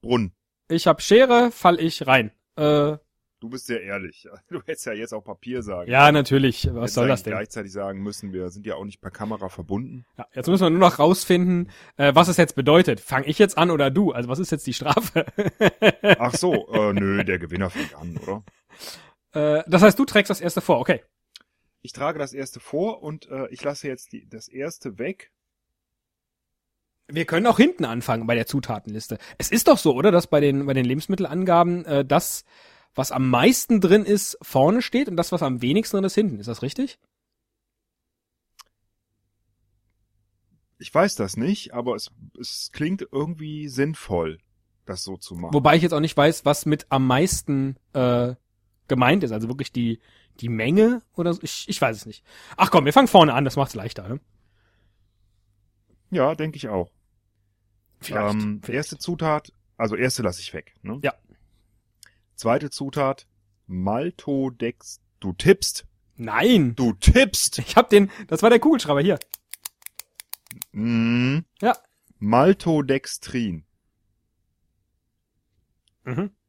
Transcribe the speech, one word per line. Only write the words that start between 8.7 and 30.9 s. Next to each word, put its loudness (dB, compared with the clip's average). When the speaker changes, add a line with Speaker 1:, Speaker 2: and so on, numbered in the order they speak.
Speaker 1:
auch -12
nicht -16
per -14
Kamera -10
verbunden. -8
Speaker 2:
Ja, -14
jetzt -6
müssen 2
wir 4
nur 2
noch 6
rausfinden, 2
äh, 2
was 6
es 0
jetzt 2
bedeutet. 4
Fang -4
ich -4
jetzt 4
an 2
oder 0
du? 0
Also -6
was -4
ist -6
jetzt -6
die -6
Strafe? -2
<laughs> 2
Speaker 1:
Ach -2
so, -2
äh, 0
nö, 0
der -2
Gewinner -6
fängt -10
an, -12
oder? -8
Speaker 2:
Äh, 0
das 4
heißt, 8
du 2
trägst 0
das -6
erste -4
vor, 2
okay. -2
Speaker 1:
Ich -20
trage -6
das -8
erste -14
vor -6
und, -16
äh, -10
ich -18
lasse -8
jetzt -14
die, -20
das -20
erste -12
weg. -10
Speaker 2:
Wir -4
können 0
auch 4
hinten 4
anfangen -4
bei 2
der -2
Zutatenliste. -8
Es -6
ist 2
doch 8
so, 2
oder, 4
dass 4
bei 2
den, 0
bei -2
den 2
Lebensmittelangaben, 0